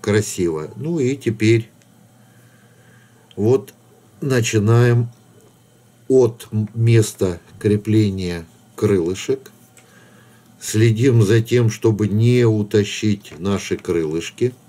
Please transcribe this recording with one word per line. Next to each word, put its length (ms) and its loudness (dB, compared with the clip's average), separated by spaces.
красиво. 720 -2
Ну 240 -6
и 160 -2
теперь 560 -2
вот 380 0
начинаем 880 2
от 440 2
м-, 220 -2
места 680 2
крепления 880 -2
крылышек. 760 -2
Следим 600 2
за 200 4
тем, 280 0
чтобы 380 -2
не 360 2
утащить 960 -2
наши 380 -4
крылышки. 760 -4